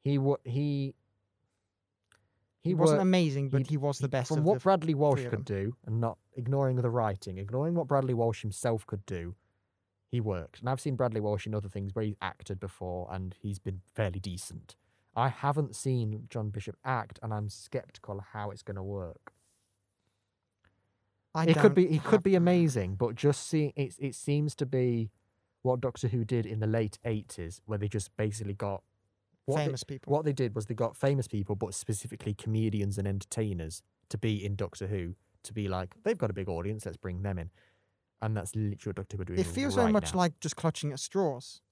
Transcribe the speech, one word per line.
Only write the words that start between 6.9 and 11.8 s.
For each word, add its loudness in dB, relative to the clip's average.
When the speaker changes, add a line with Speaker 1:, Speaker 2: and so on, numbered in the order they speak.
Speaker 1:
writing, 0
ignoring -2
what 0
Bradley 2
Walsh 2
himself -2
could -8
do, -6
he 0
worked. -4
And -4
I've 0
seen -2
Bradley 0
Walsh -2
in -4
other -4
things -6